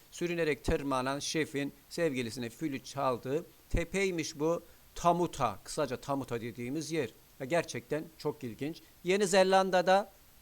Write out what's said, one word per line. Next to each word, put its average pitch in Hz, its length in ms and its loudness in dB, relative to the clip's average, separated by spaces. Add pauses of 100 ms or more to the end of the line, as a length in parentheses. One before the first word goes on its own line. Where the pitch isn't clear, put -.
(100)
sürünerek 170 540 -2
tırmanan 139 540 0
şefin 143 540 -2 (160)
sevgilisine 123 640 -2
flüt 135 340 -6
çaldığı 135 600 -2 (240)
tepeymiş 170 680 -2
bu. 170 240 0 (300)
Tamuta, 160 720 2
kısaca 151 320 -2
Tamuta 127 440 -4
dediğimiz 123 520 -6
yer. 139 220 -2 (280)
Ya 135 40 -8
gerçekten 156 580 -2 (140)
çok 147 260 -6
ilginç. 139 380 -6 (220)
Yeni 190 220 2
Zelanda'da 190 880 6 (300)